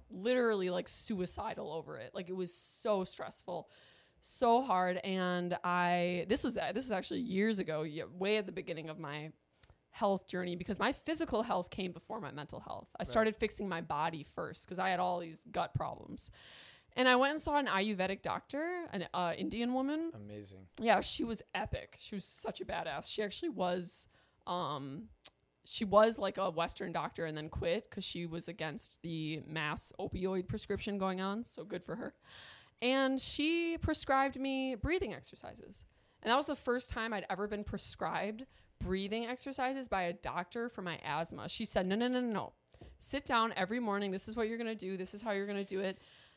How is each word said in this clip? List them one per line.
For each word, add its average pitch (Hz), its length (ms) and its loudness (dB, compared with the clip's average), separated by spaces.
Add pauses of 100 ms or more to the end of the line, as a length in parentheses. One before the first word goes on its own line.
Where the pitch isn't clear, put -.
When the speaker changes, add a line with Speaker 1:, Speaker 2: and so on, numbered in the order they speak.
(100)
Speaker 1:
literally, 214 600 4
like, - 180 0
suicidal 202 840 -4
over 151 260 -6
it. 117 160 -10
Like, 180 140 -6
it 185 80 -4
was 180 180 -2
so - 480 2
stressful, - 680 -8 (520)
so 240 420 6
hard. 185 360 4
And 180 680 2
I, 175 640 4
this 262 160 4
was, 240 100 0
this 254 300 0
was 254 80 -4
actually 226 300 0
years 208 360 2
ago, 160 220 0
y-, 156 240 -4 (120)
way 196 200 2
at 202 100 2
the 190 60 -8
beginning 160 380 -6
of 151 100 -10
my 151 320 -6 (640)
health 196 320 2
journey, 180 300 -2
because 175 220 -4
my 214 120 4
physical 302 520 0
health 196 260 0
came 185 240 -4
before - 260 -10
my 147 120 -8
mental 143 300 -10
health. - 280 -10 (100)
I - 40 -4
Speaker 2:
Right. 220 60 -4
Speaker 1:
started 220 280 4
fixing 208 320 0
my 170 140 -4
body 160 400 -2
first - 440 -8
'cause 180 120 -8
I 185 100 2
had 180 120 2
all 180 180 2
these 165 340 -10
gut 175 220 0
problems. - 560 -4 (640)
And 254 100 4
I 247 100 10
went 277 160 6
and 311 100 0
saw 294 160 4
an 269 80 4
Ayurvedic 190 560 2
doctor, 320 680 -4
an, - 220 -4
uh, 170 240 0
Indian 233 380 -2
woman. 302 400 0
Speaker 2:
Amazing. 104 520 -12 (140)
Speaker 1:
Yeah, 214 220 8
she - 220 0
was 226 180 -2 (120)
epic. - 460 -4
She - 140 -10
was 190 100 -4
such - 380 -6
a - 20 -8
badass. 160 420 -4
She - 160 -2
actually 214 280 -2
was, 180 580 -2 (380)
um, 147 640 -4 (560)
she - 180 -2
was, 214 340 8
like, 196 200 0
a 190 100 2
Western 170 440 0
doctor 165 340 -2
and 156 100 -4
then 156 140 -6
quit 175 400 0
'cause 196 120 -6
she 170 220 -2
was 165 240 -6
against 160 540 -6
the 156 380 -2
mass 151 580 -4
opioid 185 500 -2
prescription 202 480 -2
going 190 240 0
on. 202 240 -2
So - 220 -10
good 185 180 -6
for - 120 -6
her. - 180 -6 (680)
And 262 400 4
she 330 560 2
prescribed 277 640 2
me 262 340 0
breathing 285 380 0
exercises. - 720 -12 (380)
And 220 80 2
that 247 60 6
was 285 100 2
the - 100 0
first 247 320 0
time 226 240 -2
I'd 196 160 -2
ever 196 180 0
been 208 160 -4
prescribed 202 840 -4 (340)
breathing 196 440 0
exercises 262 600 -2
by 190 160 0
a 175 100 0
doctor 180 560 -4
for - 140 -10
my 175 220 -4
asthma. 156 440 -2
She - 160 -2
said, 190 220 2
"No, 190 80 2
no, 240 140 4
no, 254 120 2
no, 247 120 0
no. 156 200 -2 (460)
Sit 277 260 0
down 226 280 4
every 196 260 0
morning. 202 320 2
This 190 160 0
is 220 80 -6
what 220 140 2
you're 226 100 -2
gonna 226 160 -2
do. 190 220 -4
This 185 180 -6
is 208 80 -8
how 233 80 -2
you're 202 160 0
gonna 202 180 -2
do 190 140 -2
it." 190 220 -2 (360)